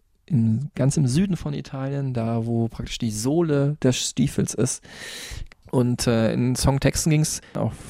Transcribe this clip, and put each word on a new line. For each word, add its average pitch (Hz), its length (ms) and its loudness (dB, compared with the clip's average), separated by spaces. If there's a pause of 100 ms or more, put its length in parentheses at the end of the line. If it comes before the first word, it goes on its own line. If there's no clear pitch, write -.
(260)
in, 113 480 2
ganz 135 240 2
im 151 80 4
Süden 165 320 2
von 147 160 -6
Italien, 135 600 -6
da 113 320 0
wo 117 200 0
praktisch - 300 -8
die 113 140 -2
Sohle 143 720 2
des - 140 4
Stiefels - 580 0
ist. - 280 -2 (840)
Und, 123 380 2
äh, 113 260 2
in 123 220 2
Songtexten 139 560 2
ging's 151 300 2 (120)
auf 107 200 -2 (160)